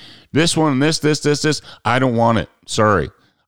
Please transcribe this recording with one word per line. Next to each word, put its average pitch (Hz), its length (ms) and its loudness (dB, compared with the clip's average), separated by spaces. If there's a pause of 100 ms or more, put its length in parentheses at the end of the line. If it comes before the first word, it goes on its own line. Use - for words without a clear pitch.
(320)
this 160 240 0
one 156 160 2
and 131 100 0
this, 156 160 0
this, 151 220 -2
this, 147 220 -2
this." 151 200 -2 (220)
I 120 140 0
don't 127 180 0
want 117 220 2
it. 80 100 -6 (180)
Sorry. 101 440 0 (380)